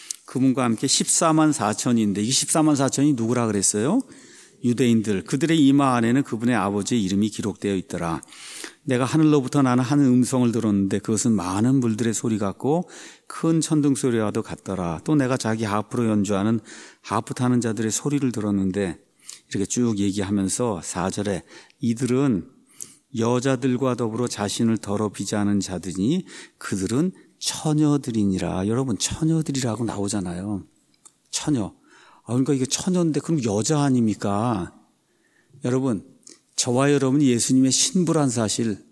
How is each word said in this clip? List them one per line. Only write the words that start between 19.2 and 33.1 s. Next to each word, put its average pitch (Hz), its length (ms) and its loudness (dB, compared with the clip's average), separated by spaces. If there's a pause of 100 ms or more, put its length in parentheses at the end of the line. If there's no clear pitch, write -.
이렇게 98 160 -4
쭉 117 320 -2
얘기하면서 98 840 -2
사 92 260 -4
절에 98 320 -4 (380)
"이들은 120 680 0 (680)
여자들과 123 800 0
더불어 117 320 -2
자신을 113 500 0
더럽히지 101 580 -4
않은 101 240 0
자들이니 92 680 -2 (340)
그들은 113 520 -2 (280)
처녀들이니라." 110 1300 0
여러분, 120 300 -2
처녀들이라고 139 880 -2
나오잖아요. 98 800 -6 (640)
처녀. 117 440 -2 (500)
아, - 40 -20
그러니까 127 260 2
이게 131 120 0
처녀인데 170 540 0